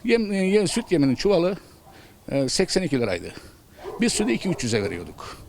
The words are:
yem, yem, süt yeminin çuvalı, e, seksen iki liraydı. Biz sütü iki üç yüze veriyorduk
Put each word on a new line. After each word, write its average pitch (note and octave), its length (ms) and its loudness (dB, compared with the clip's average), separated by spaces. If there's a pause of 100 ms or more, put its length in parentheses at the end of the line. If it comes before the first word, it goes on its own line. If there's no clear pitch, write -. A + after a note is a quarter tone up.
yem, A3+ 280 2
yem, F#3+ 360 4
süt A#3 240 -2
yeminin C#3 220 4
çuvalı, F#3+ 420 2 (720)
e, C3+ 200 0
seksen F#3+ 340 0
iki C#3+ 180 0
liraydı. F2+ 320 -2 (680)
Biz A#3 120 2
sütü G#3+ 200 0
iki G#3 160 -2
üç - 160 -4
yüze A2 180 0
veriyorduk F2 540 -10 (120)